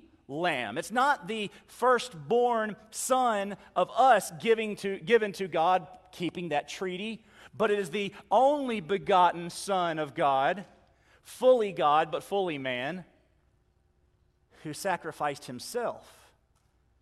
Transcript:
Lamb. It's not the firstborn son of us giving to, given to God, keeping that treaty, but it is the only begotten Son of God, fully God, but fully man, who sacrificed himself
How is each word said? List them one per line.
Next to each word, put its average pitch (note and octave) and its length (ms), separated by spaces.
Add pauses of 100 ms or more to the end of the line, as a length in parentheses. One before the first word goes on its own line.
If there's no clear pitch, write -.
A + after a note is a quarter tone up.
(280)
Lamb. C#3 500
It's G3 140
not B3+ 360
the G#3+ 220 (160)
firstborn A3+ 1080 (140)
son G#3+ 640 (200)
of F3+ 140
us A3+ 500
giving A3 360
to, G3 240
given G#3+ 320
to F#3+ 160
God, F3 380 (240)
keeping E3+ 400
that C#3+ 180
treaty, G3 560 (300)
but G#3+ 160
it G#3 80
is F#3 120
the G3 240 (160)
only B3+ 500
begotten F3 680
Son F3 480
of C#3+ 160
God, D3+ 500 (580)
fully B3 500
God, D#3 380
but D3 120
fully F#3 340
man, C3+ 480 (1600)
who D3+ 100
sacrificed D#3 760
himself - 840 (720)